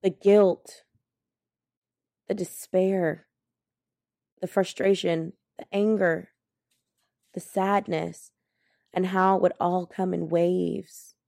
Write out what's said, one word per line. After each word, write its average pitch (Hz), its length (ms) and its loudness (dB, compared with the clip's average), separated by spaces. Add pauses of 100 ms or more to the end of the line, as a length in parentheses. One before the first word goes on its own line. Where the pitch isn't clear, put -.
the 196 80 2
guilt, 202 720 2 (1400)
the - 80 -4
despair, 185 920 -2 (1120)
the 185 60 -8
frustration, 180 880 -2 (240)
the - 140 -14
anger, 196 580 0 (1040)
the 185 60 -8
sadness, 190 920 -4 (600)
and 185 140 -2
how 190 300 2
it - 60 0
would 180 180 4
all 180 260 -2
come 185 260 -4
in 170 160 -6
waves. 170 880 -2 (140)